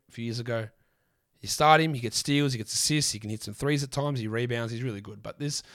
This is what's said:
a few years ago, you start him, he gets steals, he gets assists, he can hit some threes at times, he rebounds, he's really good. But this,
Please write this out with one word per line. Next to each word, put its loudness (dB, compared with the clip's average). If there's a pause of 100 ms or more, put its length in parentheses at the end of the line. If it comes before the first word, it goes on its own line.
a -20
few -8
years -4
ago, -4 (720)
you -14
start 8
him, 2
he -2
gets -2
steals, 2
he -2
gets -6
assists, 2
he -6
can -8
hit -6
some -10
threes 0
at -8
times, -2
he -4
rebounds, -2
he's -6
really -4
good. -14
But -12
this, -4 (140)